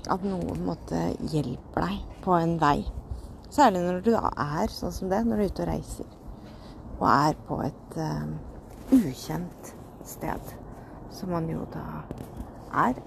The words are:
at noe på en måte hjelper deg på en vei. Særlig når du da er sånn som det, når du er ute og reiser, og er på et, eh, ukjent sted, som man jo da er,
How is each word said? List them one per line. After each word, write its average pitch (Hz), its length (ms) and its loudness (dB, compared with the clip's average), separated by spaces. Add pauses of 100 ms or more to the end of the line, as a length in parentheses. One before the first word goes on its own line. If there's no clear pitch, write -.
at 180 160 0
noe 190 220 0
på 160 100 -2
en 175 140 -2
måte 170 320 -2 (320)
hjelper 151 560 0
deg - 340 -6
på 180 140 6
en 165 260 4
vei. 147 160 8 (720)
Særlig 196 360 8
når 180 180 2
du 233 100 8
da - 160 4 (300)
er 226 120 2
sånn - 220 -4
som 185 160 -2
det, 202 140 4
når 220 140 2
du 208 60 4
er 180 60 2
ute 175 140 -2
og 165 60 0
reiser, - 440 -6 (840)
og - 120 4
er 143 260 8 (120)
på 80 160 -2
et, - 340 -6
eh, 156 1000 0
ukjent 160 800 -2 (320)
sted, - 480 -6 (560)
som 185 240 -8
man 165 160 0
jo - 220 -4
da 151 300 -8 (720)
er, 220 300 4